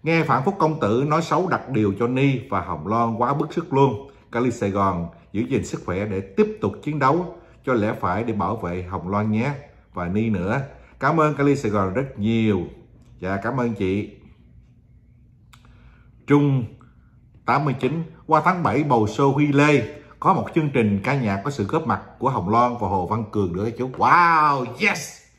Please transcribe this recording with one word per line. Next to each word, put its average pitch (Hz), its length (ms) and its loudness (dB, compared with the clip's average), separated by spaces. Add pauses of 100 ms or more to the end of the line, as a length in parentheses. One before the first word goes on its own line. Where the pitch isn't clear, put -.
Nghe 160 200 2
Phạm 135 200 0
Phúc 196 160 0
Công 160 220 0
Tử 117 280 0
nói 160 140 2
xấu 170 260 0
đặt 107 200 -4
điều 107 300 0
cho 120 80 0
Ni 131 440 0
và 95 100 -2
Hồng 85 260 -8
Loan 113 300 0
quá 123 180 0
bức 151 180 -4
xúc 170 200 -6
luôn. 135 380 2 (220)
Kali 123 180 0
Sài 101 200 -4
Gòn 95 380 0 (240)
giữ 104 100 -2
gìn 123 220 -2
sức - 220 -10
khỏe 92 180 -4
để 95 160 -4
tiếp 214 400 0
tục 202 120 -2 (100)
chiến 151 160 -6
đấu 160 380 0 (280)
cho 131 100 0
lẽ 110 260 0
phải 98 240 -2
để 117 80 -4
bảo 101 240 -2
vệ 90 260 -6
Hồng 87 260 -8
Loan 104 240 0
nhé. 117 180 0 (420)
Và 87 160 -6
Ni 110 220 0
nữa. 101 300 -2 (400)
Cảm 156 200 2
ơn 151 140 4
Kali 139 220 4
Sài 113 140 -2
Gòn 95 240 0
rất 135 240 -4
nhiều. 107 440 2 (560)
Dạ, 95 240 -4
cảm 127 180 -2
ơn 117 140 0
chị. 98 440 -2 (2000)
Trung 143 380 4 (840)
tám 143 180 2
mươi 135 160 0
chín. 151 220 -2 (240)
Qua 156 180 4
tháng 180 180 2
bảy 131 220 0
bầu 120 200 2
show 139 280 2
Huy 147 140 2
Lê. 143 360 4 (380)
Có 190 140 4
một 107 200 -2
chương 165 160 2
trình 107 340 2
ca 131 100 0
nhạc 110 300 0
có - 60 -4
sự - 140 -4
góp 95 220 -2
mặt 104 160 -2 (160)
của 127 120 0
Hồng 101 180 -2
Loan 120 320 4
và 98 80 -2
Hồ 92 180 0
Văn 107 260 -2
Cường 95 200 0
nữa 98 160 -2 (100)
chú. 131 120 -4
Wow, 151 760 4 (140)
yes. 196 420 -4 (160)